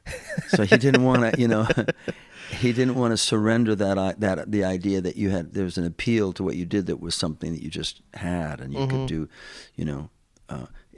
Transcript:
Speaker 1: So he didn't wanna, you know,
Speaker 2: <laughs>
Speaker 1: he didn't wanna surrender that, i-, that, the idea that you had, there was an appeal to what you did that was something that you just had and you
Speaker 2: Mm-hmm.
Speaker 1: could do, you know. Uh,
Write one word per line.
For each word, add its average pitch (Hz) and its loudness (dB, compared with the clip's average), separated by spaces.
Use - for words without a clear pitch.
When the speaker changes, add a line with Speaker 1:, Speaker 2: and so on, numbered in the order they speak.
Speaker 1:
So - 0
he 95 6
didn't 127 6
wanna, 123 4
you 123 4
know, 110 4
Speaker 2:
<laughs> - -12
Speaker 1:
he 120 4
didn't 127 2
wanna 117 2
surrender 110 2
that, 98 2
i-, 95 0
that, 95 -2
the 101 2
idea 95 0
that 87 -4
you 101 0
had, 87 -2
there 101 -2
was 87 -4
an 90 0
appeal 98 0
to - -6
what 78 -2
you 87 -4
did 92 0
that 87 -2
was 85 -8
something 82 -4
that 78 -8
you 78 -8
just 80 -8
had 87 -4
and 67 -10
you 71 -6
Speaker 2:
Mm-hmm. 135 -2
Speaker 1:
could 131 -2
do, 78 -4
you 82 -4
know. 73 -6
Uh, 67 -10